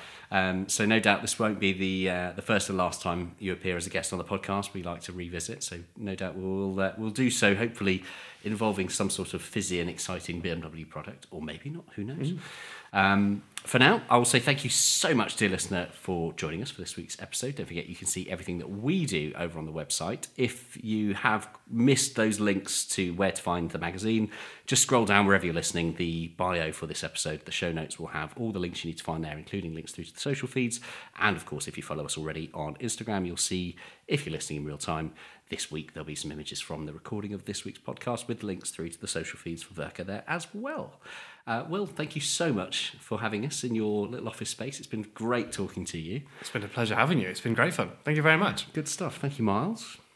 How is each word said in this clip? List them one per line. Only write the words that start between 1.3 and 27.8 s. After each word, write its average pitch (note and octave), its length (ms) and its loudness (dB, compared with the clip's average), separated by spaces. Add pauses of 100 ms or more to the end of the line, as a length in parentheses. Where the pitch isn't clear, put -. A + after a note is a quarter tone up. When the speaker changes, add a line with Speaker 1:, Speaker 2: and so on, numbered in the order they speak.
Speaker 1:
won't G#2+ 220 2
be G2 140 4
the, F#2 360 0
uh, F2+ 220 -2
the F2+ 100 -8
first G#2+ 280 2
and F#2+ 80 0
last F2 240 2
time F2 360 -2
you F#2+ 140 -2
appear F2+ 240 -2
as E2+ 100 -4
a - 40 -8
guest E2+ 220 -2
on F#2 60 -2
the F2 60 -4
podcast. G2 480 -2
We F#2+ 100 -6
like E2+ 200 -8
to F#2 100 -10
revisit, F2+ 500 -6
so - 160 -6 (180)
no G2+ 180 -4
doubt F#2 220 -6
we'll, F#2+ 440 0
uh, F#2+ 180 2
we'll A2 120 -2
do B2+ 200 4
so, G#2 240 8
hopefully G2 480 2 (420)
involving G#2 440 2
some G2 220 0
sort - 240 -2
of F2 80 -4
fizzy F2+ 380 0
and E2+ 100 0
exciting F2 500 -4
B F2+ 100 -2
M E2 100 -2
W D#2+ 260 -10
product, - 440 -12
or E2 120 -10
maybe D#2 280 -8
not, E3 140 -10 (100)
who G2+ 100 -6
knows? C#3 280 -2
Speaker 2:
Mm. F3+ 60 -4 (540)
Speaker 1:
Um, G2+ 500 6 (220)
for - 160 6
now, B2+ 280 10
I A#2 80 10
will A#2+ 80 8
say C3 140 6
thank C#3 240 4
you B2 80 -2
so - 420 6
much, A2 240 4
dear G#2 120 6
listener, F#2 440 0
for E2+ 420 -2
joining E2 280 -2
us C#3 80 -8
for - 100 -12
this - 160 -10
week's - 240 -10
episode. C3+ 360 -6
Don't - 100 -6
forget E2 220 -6
you F2 80 -10
can F#2 100 -10
see - 240 -2
everything F2 280 -4
that D2 120 -6
we C3+ 360 0
do D#2 300 0
over E2+ 220 -4
on D#2 80 -6
the D#2 60 -8
website. D#2+ 640 -4
If - 460 -2
you G#2+ 320 0
have G#2+ 340 2 (200)
missed B2+ 460 6
those A2 240 4
links G2+ 520 2
to F2+ 240 0
where F#2 180 2
to - 100 -6
find F2 280 0
the - 80 -4
magazine, G#2+ 520 2 (360)
just - 160 4
scroll A#2+ 220 6
down G2+ 220 8
wherever G2 180 8
you're E2+ 100 2
listening. E2 400 0
The E2 340 0
bio F2 440 0
for - 140 -8
this D2+ 160 -6
episode, D#2 420 -4
the F2 80 -12
show F2 200 0
notes D#2+ 260 -4